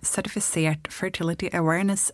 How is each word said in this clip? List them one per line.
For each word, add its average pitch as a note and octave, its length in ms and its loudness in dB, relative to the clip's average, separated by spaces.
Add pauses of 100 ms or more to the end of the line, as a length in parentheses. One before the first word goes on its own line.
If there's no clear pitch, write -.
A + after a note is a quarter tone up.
sertifisert - 880 0
fertility F3 580 -2
awareness F3 640 2